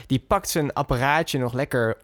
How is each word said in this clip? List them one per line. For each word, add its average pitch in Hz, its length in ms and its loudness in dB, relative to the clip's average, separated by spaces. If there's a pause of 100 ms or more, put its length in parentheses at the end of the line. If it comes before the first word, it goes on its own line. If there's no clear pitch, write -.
Die 131 200 0
pakt 196 240 0
zijn 147 220 0
apparaatje 139 640 0
nog 123 140 -2
lekker 123 520 0